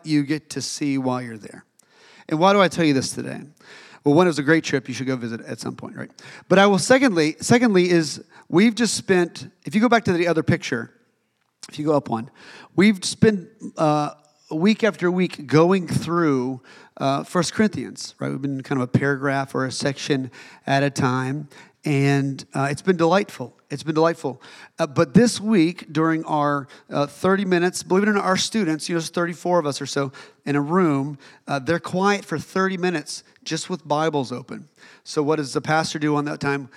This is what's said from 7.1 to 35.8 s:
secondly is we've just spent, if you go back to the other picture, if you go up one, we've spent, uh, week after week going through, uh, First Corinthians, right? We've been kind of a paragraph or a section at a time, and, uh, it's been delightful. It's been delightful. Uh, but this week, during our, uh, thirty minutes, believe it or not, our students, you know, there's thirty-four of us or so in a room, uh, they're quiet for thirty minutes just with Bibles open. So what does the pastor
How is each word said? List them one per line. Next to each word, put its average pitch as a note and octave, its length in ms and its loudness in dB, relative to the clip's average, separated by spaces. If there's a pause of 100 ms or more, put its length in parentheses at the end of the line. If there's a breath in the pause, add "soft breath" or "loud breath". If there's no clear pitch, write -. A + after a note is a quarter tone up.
secondly G#3+ 480 4
is E3 340 0 (280 loud breath)
we've G#3 240 4
just A#3 180 0
spent, - 560 -2 (160)
if D3 100 -6
you G#3+ 60 2
go A#3+ 80 4
back A3+ 160 2
to G3 80 0
the E3+ 160 2
other D#3+ 140 2
picture, B2 500 -2 (800)
if - 80 -14
you D3+ 80 -6
go D3+ 100 4
up - 140 -2
one, A2+ 200 -6 (460 loud breath)
we've F#3+ 260 4
spent, G#3 460 2 (300)
uh, D3+ 320 0 (400)
week F#3 340 2
after F3+ 260 0
week F3 360 -2
going E3 420 4
through, C3+ 720 0 (380 loud breath)
uh, C#3 260 -2
First - 300 -2
Corinthians, C#3+ 640 -2
right? C#3 120 -6
We've C#3 120 -6
been C#3 200 -6
kind C#3 160 -2
of B2 80 0
a - 120 2
paragraph C#3 560 -2
or C3 100 -2
a B2 80 -6
section C3+ 580 -4 (360 loud breath)
at C#3 160 2
a C#3+ 80 0
time, C3+ 580 -2 (380 loud breath)
and, C#3 640 0
uh, C#3 180 -2
it's D3 120 -8
been F#3 160 0
delightful. E3 580 0 (140)
It's C#3+ 120 -8
been D3+ 120 -4
delightful. D#3+ 460 0 (380 loud breath)
Uh, E3 80 -2
but D3 280 0
this A#3 260 6
week, F3 520 0
during D#3+ 340 0
our, C#3+ 420 -2 (200 loud breath)
uh, C#3+ 180 -2
thirty F#3+ 380 0
minutes, F3+ 380 0
believe F#3 220 0
it G#3 40 2
or G#3+ 40 4
not, G3+ 120 0
our F#3 120 2
students, E3 520 -2
you F3+ 60 -4
know, E3 60 -2
there's D#3 100 -8
thirty-four F3 480 -2
of D3+ 80 0
us C3+ 140 -4
or C#3 60 -8
so C#3 260 -4 (320 loud breath)
in C#3+ 100 -2
a C#3+ 60 2
room, D3 580 0 (300 loud breath)
uh, C#3 100 -4
they're D#3+ 220 -2
quiet G3 440 -2
for D#3+ 140 -6
thirty F#3+ 380 -2
minutes E3+ 480 -4 (180 soft breath)
just - 260 -8
with F3 180 -10
Bibles D3 440 -2
open. G2+ 380 -12 (340 loud breath)
So - 200 -4
what D#3 140 0
does C#3 160 -4
the D3 80 -2
pastor D#3 380 -2